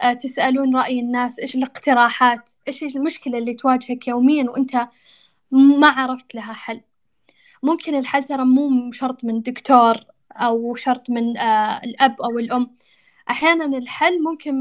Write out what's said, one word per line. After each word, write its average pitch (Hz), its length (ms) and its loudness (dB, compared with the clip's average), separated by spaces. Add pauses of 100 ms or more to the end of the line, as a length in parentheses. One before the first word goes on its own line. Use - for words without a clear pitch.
آه، 247 100 2
تسألون 262 640 -2
رأي 254 240 -2
الناس، 247 380 -4
إيش - 160 -10
الاقتراحات، 240 960 0 (180)
إيش 277 140 -10
المشكلة 269 560 -6
اللي 233 160 -4
تواجهك 254 540 -2
يوميًا 254 420 2
وأنت 254 380 -2 (600)
ما 277 380 8
عرفت 254 460 -2
لها 220 180 -14
حل. 226 280 -12 (840)
ممكن 320 300 0
الحل 277 300 -2
ترى 269 200 -4
مو 254 480 2
شرط 254 320 -6
من 226 180 -4
دكتور 240 540 4 (360)
أو 233 420 -4
شرط 254 360 -4
من، 233 280 -4
آه، 214 460 0
الأب 254 380 -2
أو 233 160 -6
الأم، 247 380 -4 (540)
أحيانًا 302 480 0
الحل 320 440 -2
ممكن 311 380 -6